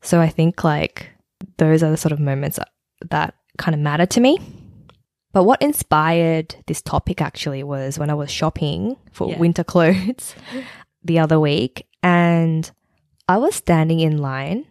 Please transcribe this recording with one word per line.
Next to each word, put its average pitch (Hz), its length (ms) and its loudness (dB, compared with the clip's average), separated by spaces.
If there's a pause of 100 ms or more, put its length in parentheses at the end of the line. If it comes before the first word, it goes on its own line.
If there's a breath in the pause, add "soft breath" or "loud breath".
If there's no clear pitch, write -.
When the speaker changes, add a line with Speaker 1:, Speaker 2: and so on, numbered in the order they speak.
Speaker 1:
So 170 180 2
I 165 80 4
think, 160 360 -2
like, - 440 -2 (480)
those 160 280 4
are 156 60 0
the 156 60 0
sort 156 160 -2
of 147 80 -4
moments 143 380 -4 (500)
that 156 260 -4 (240)
kinda 160 200 -2
matter 147 280 0
to 208 140 2
me. 277 180 6 (920 loud breath)
But 190 120 6
what 240 180 4
inspired 165 960 0 (100)
this - 160 -6
topic - 400 -4
actually 135 400 -6
was 139 360 -6
when 147 120 -2
I 151 40 0
was 147 160 -6
shopping 165 680 -4 (160)
for - 180 -6
Speaker 2:
Yeah. 165 80 -6
Speaker 1:
winter 170 260 2
clothes 185 720 0 (340 loud breath)
<laughs> - 360 -20
the 165 160 2
other 156 200 2
week, 143 460 -2 (160)
and 170 680 2 (600)
I 185 100 4
was 302 160 0
standing 165 460 2
in 156 180 2
line 143 520 -6